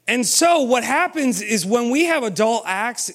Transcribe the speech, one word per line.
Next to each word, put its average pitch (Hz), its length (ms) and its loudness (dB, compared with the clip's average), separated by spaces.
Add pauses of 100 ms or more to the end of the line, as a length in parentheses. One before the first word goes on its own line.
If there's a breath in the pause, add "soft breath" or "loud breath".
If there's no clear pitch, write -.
And 240 180 0
so 339 360 2
what 240 220 2
happens 277 580 0
is 208 240 -2
when 240 240 0
we 294 160 2
have 320 180 0
a 214 80 -2
dull 220 340 0
axe 202 500 -4